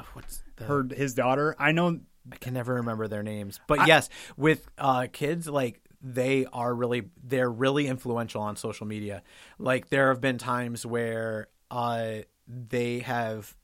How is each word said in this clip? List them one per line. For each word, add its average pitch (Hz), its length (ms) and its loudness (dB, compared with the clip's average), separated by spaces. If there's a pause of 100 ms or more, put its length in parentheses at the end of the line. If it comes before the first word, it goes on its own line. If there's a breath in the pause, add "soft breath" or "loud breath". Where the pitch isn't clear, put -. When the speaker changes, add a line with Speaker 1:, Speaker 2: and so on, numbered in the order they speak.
(140)
Speaker 1:
what's - 300 -12 (140)
the 110 80 -12
Speaker 2:
her, 143 180 2 (120)
his 135 200 -2
daughter. 135 420 4
I 147 140 4
know 170 300 2 (300)
Speaker 1:
I - 40 -16
can 127 180 -8
never 127 220 -2
remember 113 320 -2
their 104 160 -6
names. 104 420 -8
But - 140 4
Speaker 2:
I 151 80 6
Speaker 1:
yes, 156 220 8 (260 loud breath)
with, 147 420 2
uh, 127 340 2
kids, 165 360 -2
like, 135 340 -2 (220)
they 131 500 2
are 120 220 0
really, 120 340 -2 (140)
they're 127 260 2
really 135 380 2
influential 117 560 -4
on 104 140 -4
social 110 280 -8
media. 104 380 -8 (340 soft breath)
Like, 127 320 0
there 135 200 6
have 123 120 2
been 131 160 0
times 120 480 -4
where, 113 640 -2 (220)
uh, 117 500 -2 (280)
they 120 520 -2
have 117 540 -4 (100)